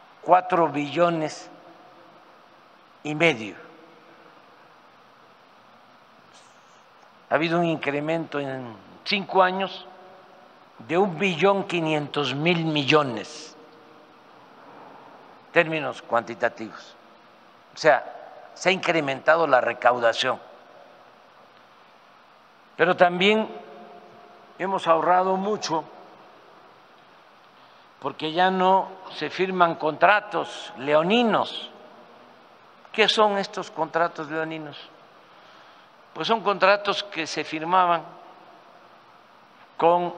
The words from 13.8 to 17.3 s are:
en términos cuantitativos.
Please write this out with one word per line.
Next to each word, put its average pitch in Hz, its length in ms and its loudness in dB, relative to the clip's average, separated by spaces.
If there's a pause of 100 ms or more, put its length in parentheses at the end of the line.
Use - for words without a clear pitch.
en - 60 -20
términos 160 480 0
cuantitativos. 113 960 -4 (760)